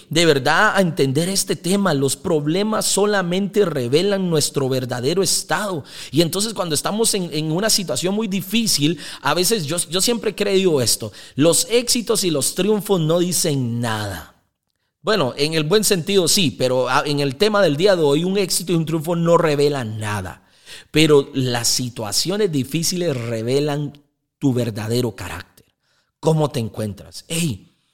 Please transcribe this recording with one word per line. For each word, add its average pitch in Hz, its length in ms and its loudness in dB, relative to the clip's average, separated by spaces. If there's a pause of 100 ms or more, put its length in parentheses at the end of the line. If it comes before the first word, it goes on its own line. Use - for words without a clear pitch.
de 170 160 4
verdad 156 500 4
a 196 60 4
entender 156 480 2
este 190 260 -2
tema. 190 380 0
Los 135 220 0
problemas 185 720 -2
solamente 196 760 0
revelan 175 640 0
nuestro 143 420 0
verdadero 127 520 -2
estado. 180 640 -2 (260)
Y 147 140 2
entonces 196 320 -4
cuando 180 180 -4
estamos 202 400 -2
en, 180 180 -2
en 156 200 -4
una 196 180 0
situación 185 460 -2
muy 220 120 -2
difícil, 185 680 0 (240)
a 143 140 0
veces 185 320 0
yo, 165 100 -4 (100)
yo 175 140 -2
siempre 226 300 -2
he 165 40 -8
creído 190 460 2
esto. 110 300 -2 (240)
Los 160 340 4
éxitos 226 540 0
y 175 80 0
los 139 240 -2
triunfos 202 440 2
no 160 200 2
dicen 139 600 0
nada. 104 500 -4 (720)
Bueno, 165 320 0
en 156 200 0
el 156 80 2
buen 196 200 2
sentido 180 440 2
sí, 147 240 2
pero, 127 360 0
ah, 135 160 2
en 143 180 0
el 139 140 0
tema 208 280 2
del 147 120 2
día 185 200 4
de 165 80 0
hoy, 147 200 4
un 190 140 0
éxito 185 340 -2
y 170 40 2
un 165 100 2
triunfo 160 300 -2
no 170 200 4
revelan 143 640 0
nada. 104 500 -6 (440)
Pero 151 420 6
las 127 340 -2
situaciones 127 840 -2
difíciles 160 680 -2
revelan 131 840 -4 (380)
tu 139 160 2
verdadero 113 600 -2
carácter. - 500 -14 (540)
¿Cómo 156 320 2
te 131 80 -6
encuentras? 107 680 -8
Hey, 165 460 -6 (200)